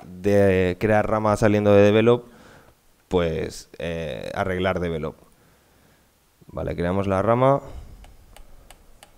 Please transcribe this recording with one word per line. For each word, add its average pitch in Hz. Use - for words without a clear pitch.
de 92
crear 107
rama 107
saliendo 104
de 101
develop, 110
pues, 82
eh, 76
arreglar 92
develop. 80
Vale, 82
creamos 90
la 98
rama. 127